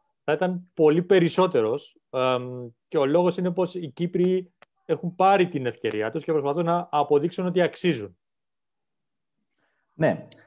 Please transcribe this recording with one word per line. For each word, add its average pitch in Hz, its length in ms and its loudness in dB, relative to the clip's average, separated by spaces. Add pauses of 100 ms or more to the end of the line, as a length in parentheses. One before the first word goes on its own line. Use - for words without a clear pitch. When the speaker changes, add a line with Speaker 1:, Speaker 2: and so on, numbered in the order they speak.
(240)
Speaker 1:
θα 147 100 -2
ήταν 180 400 -4
πολύ 160 300 4
περισσότερος, 170 960 2 (100)
εμ, 127 580 -2 (200)
και - 100 -6
ο 139 80 2
λόγος 175 320 2
είναι 180 140 -2
πως 180 240 -4
οι 170 140 -8
Κύπροι 180 640 -2 (320)
έχουν 170 300 -4
πάρει 185 340 4
την 143 160 -6
ευκαιρία 110 460 -4
τους - 120 -8
και - 80 -4
προσπαθούν 151 340 -2
να 175 260 -2
αποδείξουν 147 540 0
ότι 180 160 0
αξίζουν. 127 560 -2 (1800)
Speaker 2:
Ναι. 127 340 -2 (200)